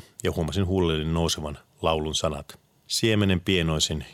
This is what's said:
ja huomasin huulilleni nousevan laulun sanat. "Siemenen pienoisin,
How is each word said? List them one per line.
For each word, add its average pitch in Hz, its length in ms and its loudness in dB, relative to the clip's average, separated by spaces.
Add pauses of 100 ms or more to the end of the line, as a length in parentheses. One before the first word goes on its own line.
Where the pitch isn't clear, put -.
(240)
ja 90 80 0
huomasin 87 340 -2
huulilleni 82 460 0
nousevan 78 460 -2 (240)
laulun 78 320 0
sanat. 73 440 -6 (280)
"Siemenen 104 540 2
pienoisin, 80 720 0